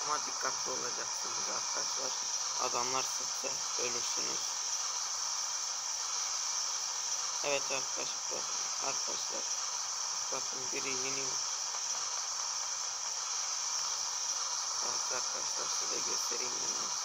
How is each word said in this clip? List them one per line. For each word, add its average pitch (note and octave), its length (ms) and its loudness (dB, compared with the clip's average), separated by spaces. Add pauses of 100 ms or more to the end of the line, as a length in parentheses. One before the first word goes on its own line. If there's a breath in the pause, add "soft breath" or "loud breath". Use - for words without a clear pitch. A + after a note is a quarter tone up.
Ama D3 220 0
dikkatli C3 440 0
olacaksınız A#2+ 840 -2
arkadaşlar. B2+ 560 0 (480)
Adamlar B2+ 420 2
sıksa - 460 0 (340)
ölürsünüz. A#2+ 580 0 (3000)
Evet C#3+ 180 2
arkadaşlar, - 800 0 (440)
arkadaşlar. - 560 0 (920)
Bakın C3 260 -2 (140)
biri C3+ 160 0
yeniyor. C3+ 480 2 (3500)
Evet - 280 2
arkadaşlar, - 540 0 (140)
size - 300 2
göstereyim - 420 0
hemen. - 380 0 (140)